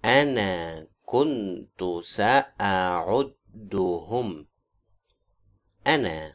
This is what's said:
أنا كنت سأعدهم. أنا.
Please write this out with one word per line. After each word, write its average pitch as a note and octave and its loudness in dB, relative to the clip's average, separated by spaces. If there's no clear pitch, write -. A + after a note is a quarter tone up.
أنا G2 2
كنت A#2 -2
سأعدهم. G2 -2
أنا. E2+ 0